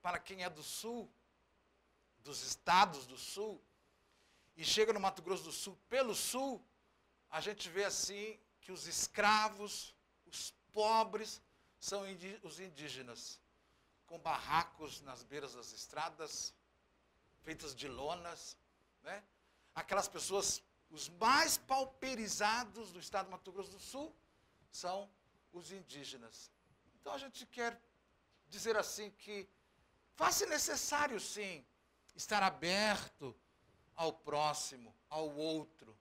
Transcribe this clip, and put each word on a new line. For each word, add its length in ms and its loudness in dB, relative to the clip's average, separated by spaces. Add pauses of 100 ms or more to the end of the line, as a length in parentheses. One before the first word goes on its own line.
Para 160 0
quem 240 -8
é 60 -2
do 120 -12
sul, 500 -6 (1080)
dos 240 -8
estados 640 4
do 100 -16
sul, 420 -6 (960)
e 80 -12
chega 300 6
no 60 2
Mato 240 0
Grosso 200 -2
do 80 -10
Sul 240 -8 (140)
pelo 240 4
sul, 500 -2 (680)
a 120 -2
gente 280 -6
vê 160 2
assim 540 -2 (220)
que 100 -14
os 160 -8
escravos, 1080 2 (320)
os 260 -8 (180)
pobres, 720 2 (380)
são 280 -4
indi-, 360 -10
os 160 -12
indígenas, 840 -12 (640)
com 140 -14
barracos 840 0
nas 220 -14
beiras 320 -8
das 160 -14
estradas, 840 -8 (880)
feitas 320 -10
de 140 -8
lonas, 680 -6 (440)
né? 220 -10 (500)
Aquelas 340 2
pessoas, 540 0 (280)
os 200 -10
mais 480 6
pauperizados 1300 0
do 80 -16
estado 280 -2
do 40 -14
Mato 200 -14
Grosso 200 -10
do 80 -18
Sul, 360 -10 (540)
são 400 -6 (440)
os 180 -12
indígenas. 800 -14 (440)
Então 180 -10
a 40 -6
gente 280 -12
quer 360 -4 (680)
dizer 280 0
assim 360 0
que 360 -10 (680)
faz-se 300 6
necessário, 760 2
sim, 460 -6 (480)
estar 300 4
aberto 880 2 (640)
ao 180 2
próximo, 800 0 (160)
ao 260 -2
outro. 640 -2